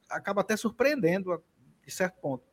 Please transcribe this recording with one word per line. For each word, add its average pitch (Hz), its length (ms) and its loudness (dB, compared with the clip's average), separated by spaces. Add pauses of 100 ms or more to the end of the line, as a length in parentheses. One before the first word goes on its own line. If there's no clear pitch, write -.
acaba 196 320 -4
até 214 160 0
surpreendendo 196 760 2
a, 160 80 -4 (440)
de - 60 -16
certo 185 300 -2
ponto. 135 320 -4